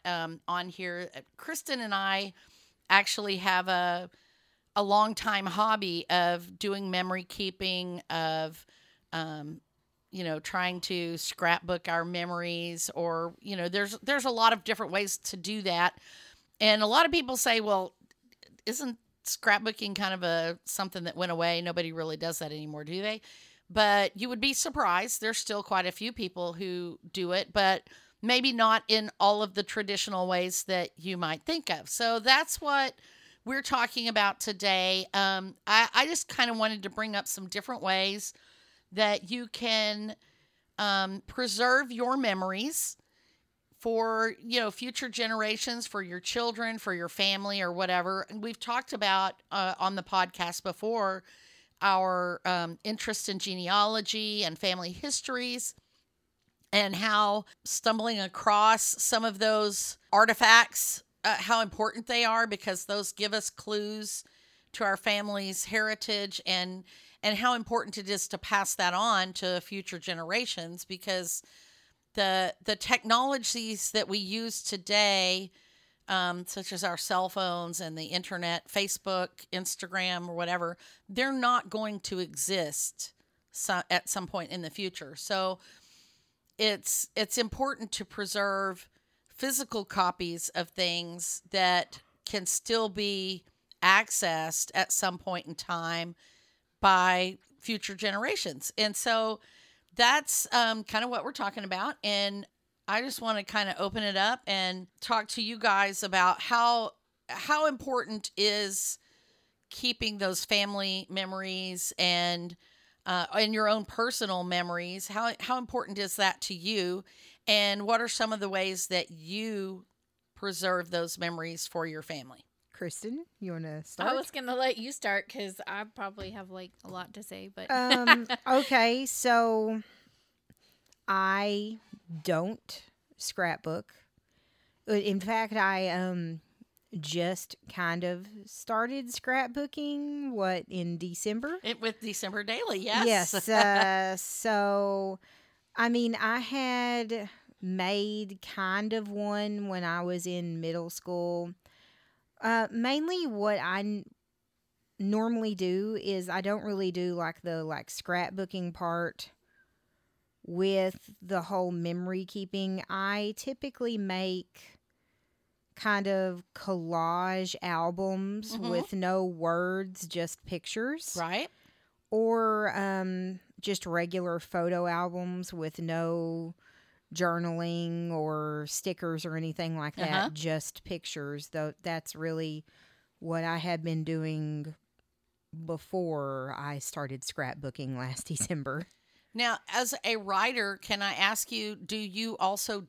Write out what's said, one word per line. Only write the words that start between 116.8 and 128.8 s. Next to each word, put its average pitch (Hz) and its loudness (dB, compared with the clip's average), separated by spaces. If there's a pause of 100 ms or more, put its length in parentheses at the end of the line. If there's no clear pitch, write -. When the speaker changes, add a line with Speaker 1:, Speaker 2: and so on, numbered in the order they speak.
Speaker 1:
And 202 4
what 226 4
are 233 -2
some 220 0
of 214 -2
the 202 -2
ways 190 -2
that 180 -2
you 190 -6 (500)
preserve 180 -2
those 170 -2
memories 170 -4
for 165 -4
your 156 -8
family? 131 -12 (320)
Speaker 2:
Kristen, 226 -8 (140)
you 185 -8
wanna 156 -8
start? - -2
Speaker 3:
I 262 2
was 262 -4
gonna 254 -4
let 254 2
you 226 -8
start 202 -2
'cause 196 -8
I 202 -4
probably 202 -10
have, 190 -12
like, 185 -14 (120)
a - -16
lot 180 -10
to 202 -14
say, 190 -12
but 190 -8
Speaker 2:
Um, 247 6 (100)
Speaker 3:
<laughs> - -14
Speaker 2:
okay, 262 4